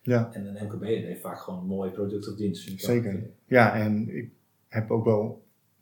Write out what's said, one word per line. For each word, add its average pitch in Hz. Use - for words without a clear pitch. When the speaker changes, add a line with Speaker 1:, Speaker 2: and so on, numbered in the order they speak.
Speaker 1:
Ja. 117
Speaker 2:
En 101
een 101
M -
K 98
B 92
heeft 92
vaak 90
gewoon 92
een 90
mooi 95
product 101
of 98
dienst, 101
vind 95
ik -
Speaker 1:
Zeker. 117
Speaker 2:
ook. 95
Speaker 1:
Ja, 117
en 107
ik -
heb 110
ook 113
wel 113